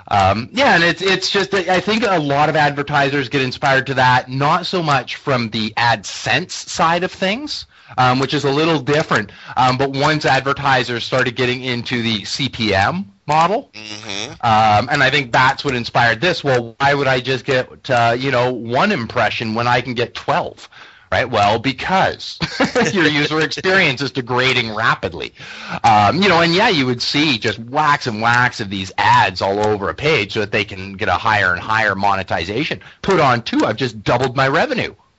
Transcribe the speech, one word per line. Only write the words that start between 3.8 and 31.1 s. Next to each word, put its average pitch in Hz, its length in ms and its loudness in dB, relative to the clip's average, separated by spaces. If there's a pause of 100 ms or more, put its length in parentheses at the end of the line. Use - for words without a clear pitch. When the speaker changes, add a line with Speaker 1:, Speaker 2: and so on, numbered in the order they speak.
Speaker 1:
to 139 60 -4
that, 127 360 2
not 147 340 0
so 180 180 -2
much 139 340 -2
from 120 340 -2
the 110 260 -4
AdSense 117 760 -2
side 175 540 -2
of 180 80 -4
things, 220 540 -6 (320)
um, 127 200 4
which 135 140 -2
is 143 120 -2
a 143 60 0
little 156 300 2
different. 139 500 0 (280)
Um, 127 180 4
but 135 140 0
once 147 340 0
advertisers 131 800 0
started 127 320 -2
getting 127 260 -2
into 120 400 -4
the 110 220 -2
C 131 240 -4
P 107 260 -2
M 135 380 0 (140)
model, 170 480 0
Speaker 2:
Mm-hmm. 107 560 -10 (100)
Speaker 1:
um, 110 500 4
and 147 120 2
I 135 80 4
think 139 200 -2
that's 135 320 2
what 139 120 -2
inspired 117 480 0
this. 175 200 0
Well, 120 360 0
why 143 160 2
would 143 120 0
I 131 140 2
just 123 240 -4
get, 127 460 -4
uh, 117 280 4
you 135 120 -4
know, 127 200 2
one 127 420 0
impression 113 640 -2
when 117 120 -2
I 123 160 2
can 123 100 -8
get 113 220 -4
twelve? - 560 -4 (400)
Right? 101 140 0
Well, 110 340 2
because 135 800 -2 (280)
<laughs> 202 260 0
your 175 140 2
user 147 340 0
experience 156 640 0
is 131 80 -4
degrading 123 640 0
rapidly. 104 580 -2 (500)
Um, 196 380 6
you 202 80 4
know, 170 140 4
and 170 120 2
yeah, 208 140 4
you 151 160 0
would 123 160 -2
see 147 380 0
just 104 220 -4
whacks 143 460 0
and 107 140 -4
whacks 120 400 2
of 101 80 -6
these 95 300 -6
ads 104 420 4
all 98 180 0
over 104 300 0
a 80 60 -4
page 127 400 -2
so 113 60 -2
that 101 120 -4
they 107 140 0
can 98 260 -12
get 98 160 -6
a 90 60 2